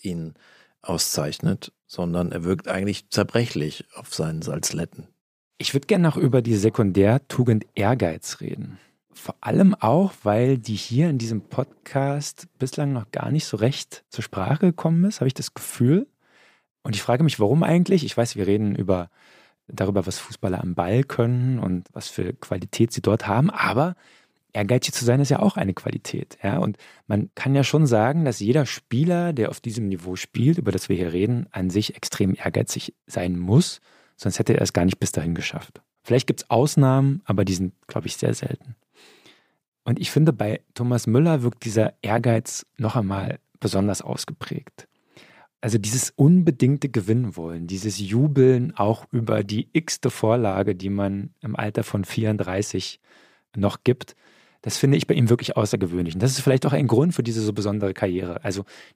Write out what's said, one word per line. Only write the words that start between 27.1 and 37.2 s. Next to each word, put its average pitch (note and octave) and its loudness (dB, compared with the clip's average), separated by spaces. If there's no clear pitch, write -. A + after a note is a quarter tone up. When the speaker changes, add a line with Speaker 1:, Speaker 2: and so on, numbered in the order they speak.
Speaker 2:
kann - -2
ja C#3 4
schon D3+ 4
sagen, A#2+ 2
dass B2+ -2
jeder B2+ 2
Spieler, E3+ -2
der A2 -2
auf - -10
diesem A2 -6
Niveau F2+ -6
spielt, C3 0
über G#2+ 0
das - -4
wir F#2 2
hier F2 -2
reden, A2 0
an F#2 -2
sich G2+ 0
extrem - -2
ehrgeizig - -4
sein F2+ -4
muss, G2 2
sonst - -4
hätte - 2
er - 2
es - 0
gar F2 2
nicht F#2 0
bis - -2
dahin E2 -2
geschafft. - -10
Vielleicht B2 2
gibt's - -4
Ausnahmen, C3+ 4